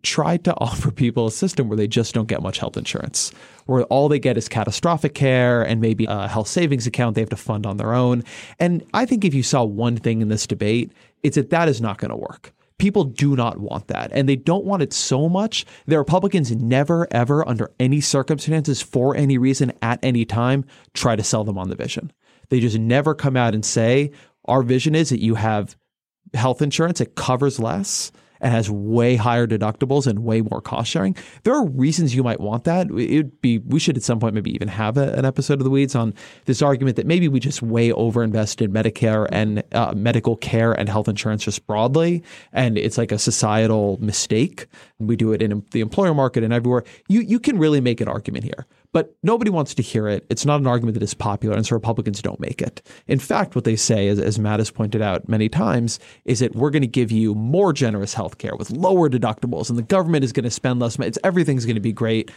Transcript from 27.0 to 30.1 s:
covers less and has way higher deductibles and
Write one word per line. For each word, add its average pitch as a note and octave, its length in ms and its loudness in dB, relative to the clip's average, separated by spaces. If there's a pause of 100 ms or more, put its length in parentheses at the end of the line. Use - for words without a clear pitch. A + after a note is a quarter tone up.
covers C3 460 0
less D3+ 520 -4 (320)
and B2 80 2
has A2 200 0
way A2+ 440 2
higher A#2+ 300 2
deductibles A2+ 600 0
and A2 160 -2